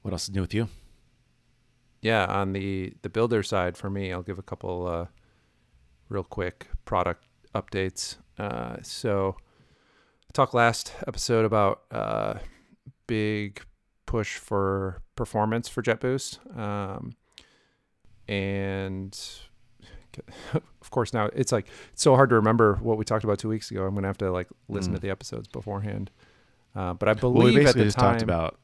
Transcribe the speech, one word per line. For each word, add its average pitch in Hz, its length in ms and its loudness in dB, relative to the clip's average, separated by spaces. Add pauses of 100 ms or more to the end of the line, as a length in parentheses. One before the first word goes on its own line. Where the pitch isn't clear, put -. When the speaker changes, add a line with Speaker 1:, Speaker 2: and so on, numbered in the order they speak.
Speaker 1:
What 101 120 -6
else 87 160 -6
is 98 60 -10
new 95 60 2
with 85 120 -4
you? 107 160 -2 (1300)
Speaker 2:
Yeah, 110 240 2
on 98 280 0
the, 95 480 -4
the - 80 -10
builder 113 320 2
side 90 360 -2
for 101 120 -8
me, 98 240 -4
I'll 90 80 -6
give 92 160 -8
a 95 60 -12
couple, 90 440 -8
uh, 85 180 -4 (1040)
real 98 140 -4
quick - 440 -8 (180)
product 90 400 -2 (300)
updates. 95 600 -6 (200)
Uh, 117 460 -6
so 98 520 -2 (920)
I - 40 -20
talked 139 200 2
last 117 400 2 (140)
episode 113 380 0
about, 101 360 2 (100)
uh, 53 440 -2 (720)
big 107 540 -2 (440)
push - 320 -4
for 95 640 0 (140)
performance 110 520 0
for - 140 -4
JetBoost. 131 760 -2
Um, 101 560 -6 (1120)
and 98 880 -4 (1000)
<laughs> - 380 -12
of - 380 -8
course 120 220 -2
now 107 200 2
it's, - 180 0
like, 110 160 0 (240)
it's - 120 -10
so 135 120 8
hard 135 140 8
to 120 60 6
remember 110 460 6
what 113 180 2
we 107 60 -2
talked 110 180 0
about 104 160 2
two 110 100 -6
weeks 110 220 -6
ago. 95 140 -4
I'm 98 100 -2
gonna 98 120 -2
have 98 120 -4
to, 95 120 0
like, 90 160 -4 (220)
listen 95 220 -2
Speaker 1:
Mm. 92 60 -2
Speaker 2:
to 87 40 -6
the 98 80 -4
episodes 107 380 -10
beforehand. 101 640 -6 (640)
Uh, 92 180 -4
but 104 160 2
I 107 40 6
Speaker 1:
Well, 123 200 2
we 120 60 6
Speaker 2:
believe 123 180 8
at 143 40 10
Speaker 1:
basically 127 200 6
Speaker 2:
the 107 60 6
Speaker 1:
just 104 100 0
talked 120 220 4
Speaker 2:
time 110 100 0
Speaker 1:
about 82 340 0